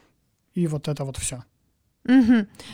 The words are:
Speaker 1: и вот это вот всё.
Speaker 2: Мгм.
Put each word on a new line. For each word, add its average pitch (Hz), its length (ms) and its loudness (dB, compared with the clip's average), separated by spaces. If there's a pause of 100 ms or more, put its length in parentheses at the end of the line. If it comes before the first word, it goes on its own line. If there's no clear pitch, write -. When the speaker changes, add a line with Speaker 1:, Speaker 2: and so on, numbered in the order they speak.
(540)
Speaker 1:
и 175 140 -2
вот 151 200 -6
это 147 160 -6
вот 135 140 -10
всё. - 260 -10 (600)
Speaker 2:
Мгм. 240 440 4 (260)